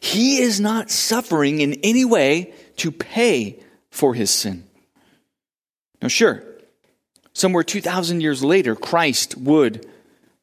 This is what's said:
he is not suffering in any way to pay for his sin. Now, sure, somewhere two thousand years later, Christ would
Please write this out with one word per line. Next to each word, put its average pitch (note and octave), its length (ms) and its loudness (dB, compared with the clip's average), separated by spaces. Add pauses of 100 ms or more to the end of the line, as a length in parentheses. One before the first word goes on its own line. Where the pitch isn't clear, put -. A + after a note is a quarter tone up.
he B3+ 380 0
is A3+ 200 0
not G#3+ 320 -2
suffering D3+ 720 0
in C#3+ 140 0
any A3+ 280 2
way F3 500 2 (220)
to E3 160 -4
pay D3 720 -2 (260)
for C3 260 0
his G#2+ 160 -2
sin. F#2+ 340 -4 (1400)
Now, A#2+ 80 -4
sure, C#3 340 2 (880)
somewhere F3+ 320 0
two G3+ 160 -6
thousand F3 400 -2
years D3 240 -2
later, C#3+ 320 2
Christ - 600 -2
would C3 500 2 (560)